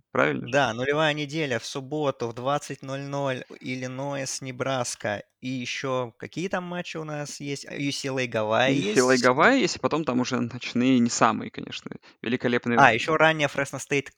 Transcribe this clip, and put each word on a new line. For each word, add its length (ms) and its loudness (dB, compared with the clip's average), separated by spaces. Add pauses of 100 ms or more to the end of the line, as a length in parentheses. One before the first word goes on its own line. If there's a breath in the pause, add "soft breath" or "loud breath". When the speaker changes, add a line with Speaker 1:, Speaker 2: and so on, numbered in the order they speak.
(120)
Speaker 1:
правильно? 400 0
Speaker 2:
Да, 200 2
нулевая 400 0
неделя 460 -4
в 80 -8
субботу 640 -4
в 60 -8
двадцать 480 -4
ноль 200 -8
ноль 420 -4 (160)
Иллинойс, 800 -6
Небраска. 840 -4 (200)
И 60 -6
ещё 720 -4
какие 300 -6
там 160 -4
матчи 320 -8
у 80 -8
нас 360 -8
есть? 260 -8
А, 80 -12
ю 180 -2
си 160 -6
эл 100 -2
эй 80 0
Гавайи 500 2
Speaker 1:
ю 60 0
си 160 2
эл 120 6
эй 80 6
Speaker 2:
есть? 80 2
Speaker 1:
Гавайи 360 6
есть, 140 0
и 20 -12
потом 260 0 (160)
уже 200 4
ночные, 580 2
не 120 6
самые, 400 2
конечно, 400 -12 (320 soft breath)
великолепные. 540 0
Speaker 2:
А, 160 8
ещё 240 0
ранее 320 4
Фресно 300 -4
Стейт, 400 -4